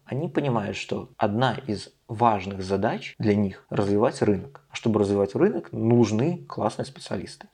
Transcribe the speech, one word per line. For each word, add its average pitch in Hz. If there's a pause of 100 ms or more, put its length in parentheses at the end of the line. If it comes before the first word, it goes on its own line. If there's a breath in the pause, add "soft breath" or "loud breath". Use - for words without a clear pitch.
они 147
понимают, 113
что -
одна 110 (100)
из 98 (200)
важных 104
задач 98
для 107
них 101
развивать 104
рынок. 104
А -
чтобы 107
развивать 101
рынок, 190
нужны 117
классные 110
специалисты. -